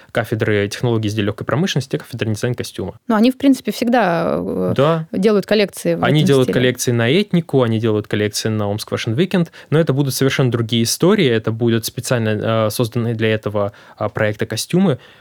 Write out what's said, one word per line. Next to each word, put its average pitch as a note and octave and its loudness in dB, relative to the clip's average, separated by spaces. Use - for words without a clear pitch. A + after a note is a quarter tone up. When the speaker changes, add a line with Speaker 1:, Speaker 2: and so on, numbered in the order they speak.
Speaker 1:
кафедры A2 -2
технологий A2+ -2
изделий G#2 -2
легкой - -8
промышленности, D3+ -2
кафедры A2+ -6
дизайн A#2+ -2
костюма. - -8
Speaker 2:
Ну, A3+ 0
они, A3+ 4
в B3+ -8
принципе, C4+ 2
всегда, G3 0
э, F2+ -2
Speaker 1:
Да. D#3+ 2
Speaker 2:
делают G#3 2
коллекции G3 0
в E3+ -2
Speaker 1:
Они C#3+ 4
Speaker 2:
этом D3 2
Speaker 1:
делают C3 6
Speaker 2:
стиле. - -2
Speaker 1:
коллекции B2+ 0
на A#2 2
этнику, E3 2
они A2+ 2
делают G#2+ 0
коллекции G#2 -2
на G#2+ -2
Омск G#2 -6
Fashion A2+ -4
Weekend, F3 0
но D3 2
это D#3+ 2
будут C3+ 0
совершенно C3+ 0
другие A#2 0
истории, F3 2
это A2+ 0
будут A2+ 0
специально, A#2 -2
э, G#2+ 0
созданные A#2 -4
для A2+ 0
этого, G#2 -2
а, G#2+ -6
проекта G#2+ -2
костюмы. E3 0